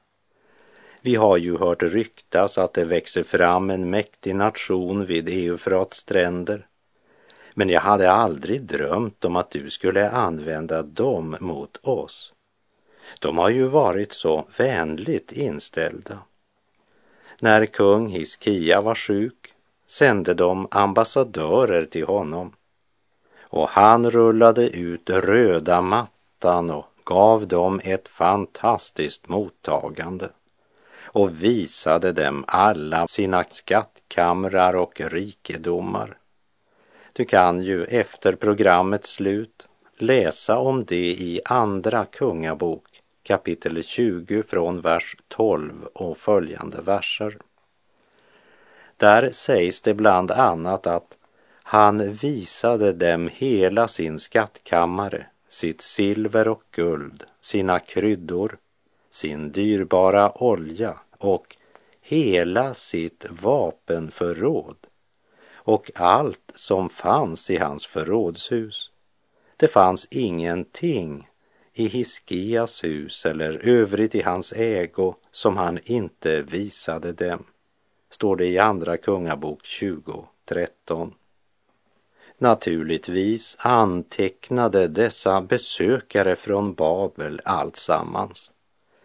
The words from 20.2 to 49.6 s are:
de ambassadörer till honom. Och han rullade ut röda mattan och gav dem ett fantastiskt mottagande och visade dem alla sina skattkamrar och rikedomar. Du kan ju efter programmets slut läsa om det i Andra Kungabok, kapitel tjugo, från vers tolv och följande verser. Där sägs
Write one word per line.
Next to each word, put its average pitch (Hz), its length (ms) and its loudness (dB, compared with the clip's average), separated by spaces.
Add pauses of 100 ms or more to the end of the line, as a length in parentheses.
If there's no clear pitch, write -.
de 92 360 2
ambassadörer 101 1160 2
till 80 180 -6
honom. 90 480 -4 (880)
Och 82 280 -2
han 117 420 6
rullade 117 580 6
ut 85 420 -6
röda 92 680 4
mattan 92 920 -2
och 73 160 -8 (180)
gav 107 420 6
dem 92 380 2
ett 95 240 -4
fantastiskt 95 1200 -2
mottagande 87 1000 -6 (840)
och 90 300 2
visade 90 720 2
dem 71 340 -2
alla 85 600 2
sina 92 380 0
skattkamrar 92 1300 0
och 90 240 -2
rikedomar. 92 1160 -8 (960)
Du 123 120 -4
kan 90 380 4
ju 92 220 -4
efter 104 480 0
programmets 98 800 2
slut 101 580 -6 (280)
läsa 110 600 0
om 131 260 0
det 87 260 -2
i 87 340 -6
Andra 107 600 0
Kungabok, 80 960 -6 (200)
kapitel 82 600 -4
tjugo, 101 600 -2
från 87 380 -2
vers 82 360 -2 (120)
tolv 78 560 -2
och 85 340 -10
följande 87 600 -2
verser. 101 580 -4 (1600)
Där 110 340 6
sägs 92 520 0